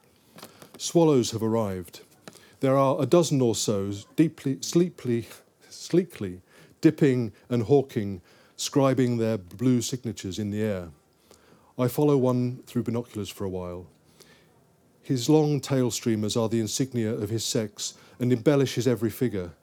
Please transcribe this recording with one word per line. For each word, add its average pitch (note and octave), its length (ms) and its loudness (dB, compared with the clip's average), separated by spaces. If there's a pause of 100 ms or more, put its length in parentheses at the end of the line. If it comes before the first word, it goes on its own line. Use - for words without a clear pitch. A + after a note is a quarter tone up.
(800)
Swallows D#3 540 2
have G#2+ 100 -4
arrived. G#2+ 600 -4 (580)
There C3+ 160 2
are C3+ 240 4
a C3+ 60 -2
dozen D3+ 340 4
or A#2 140 4
so, G2+ 380 -2 (220)
deeply, D3 460 0
sleepily, B2+ 680 -2 (420)
sleekly, G#2 720 -4 (400)
dipping C3 520 2 (160)
and A#2+ 160 0
hawking, G#2 560 0 (360)
scribing C3 600 2
their A2+ 180 0
blue B2 460 0
signatures G#2 560 -8
in G#2+ 120 -4
the G#2 120 -4
air. F#2+ 260 -4 (920)
I B2+ 100 2
follow D3 280 2
one B2 500 0
through A#2+ 180 -4
binoculars A2 440 -6
for - 160 -10
a F#2+ 60 -6
while. F2+ 360 -10 (1160)
His B2 260 -4
long D3+ 320 4
tail C3 300 0
streamers A2 460 -2
are A2+ 120 0
the A2+ 120 0
insignia A2+ 520 -2
of A2+ 160 -4
his A2 160 -4
sex - 500 -6 (240)
and B2 140 2
embellish C3+ 420 2
his B2 140 0
every A2+ 220 0
figure. G2 400 -4 (120)